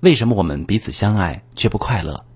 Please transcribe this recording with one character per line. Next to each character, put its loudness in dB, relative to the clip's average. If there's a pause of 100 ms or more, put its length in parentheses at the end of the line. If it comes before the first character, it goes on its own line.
为 6
什 0
么 2
我 0
们 -2
彼 0
此 -6
相 0
爱 -2 (120)
却 0
不 -2
快 -2
乐 -8 (120)